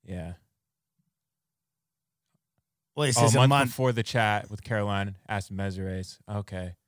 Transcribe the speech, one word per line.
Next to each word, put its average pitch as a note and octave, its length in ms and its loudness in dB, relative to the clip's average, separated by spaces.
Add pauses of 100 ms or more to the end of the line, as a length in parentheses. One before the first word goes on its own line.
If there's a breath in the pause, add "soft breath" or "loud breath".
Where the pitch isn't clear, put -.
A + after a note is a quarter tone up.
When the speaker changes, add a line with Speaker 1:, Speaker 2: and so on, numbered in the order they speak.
Speaker 1:
Yeah. F2 280 -10 (2500)
Speaker 2:
Well, D3 140 2
it A#2+ 80 2
Speaker 1:
Oh, A#2 40 4
Speaker 2:
says A2+ 140 6
Speaker 1:
a A#2 40 6
Speaker 2:
a - 20 8
Speaker 1:
month C3 80 8
Speaker 2:
month. C#3 220 4
Speaker 1:
before B2+ 200 0
the A2+ 120 -2
chat G#2+ 480 0
with G#2+ 120 -12
Caroline G2+ 540 -2 (100)
asked G2+ 240 -6
Mezeres. F#2+ 680 -6 (100)
Okay. F#2+ 460 -8 (120)